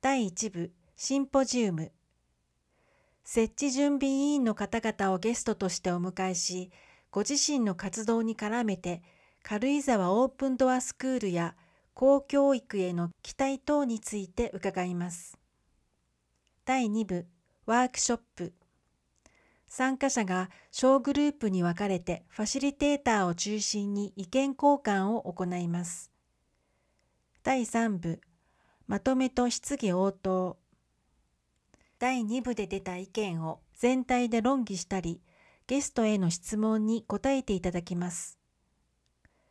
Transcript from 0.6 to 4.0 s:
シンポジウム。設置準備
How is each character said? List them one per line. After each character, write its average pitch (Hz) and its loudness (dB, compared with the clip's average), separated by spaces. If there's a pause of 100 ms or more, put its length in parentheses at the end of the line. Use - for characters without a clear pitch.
シ 269 -2
ン 277 0
ポ 269 4
ジ 247 0
ウ 196 2
ム。 160 -6 (1300)
設 226 -2
置 277 2
準 285 2
備 269 0